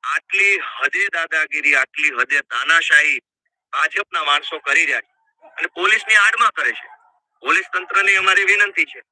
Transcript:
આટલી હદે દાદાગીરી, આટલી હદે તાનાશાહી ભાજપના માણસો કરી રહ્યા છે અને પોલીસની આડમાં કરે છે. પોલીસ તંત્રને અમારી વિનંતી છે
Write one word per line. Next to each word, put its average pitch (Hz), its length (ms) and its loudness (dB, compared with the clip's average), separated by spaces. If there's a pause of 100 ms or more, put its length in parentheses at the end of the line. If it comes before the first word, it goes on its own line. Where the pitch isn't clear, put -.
આટલી 196 500 0 (260)
હદે 185 260 -2 (100)
દાદાગીરી, 156 600 -2
આટલી 147 420 -2
હદે 139 320 -2
તાનાશાહી 151 680 2 (540)
ભાજપના 156 520 -4
માણસો 147 360 -2
કરી 139 260 0
રહ્યા 127 200 -4
છે - 500 -20
અને 160 180 -6
પોલીસની 214 460 2
આડમાં 202 320 2
કરે 131 200 -4
છે. - 140 -12 (560)
પોલીસ - 300 0
તંત્રને 190 440 0
અમારી 190 300 2
વિનંતી 202 400 2
છે - 140 -20 (120)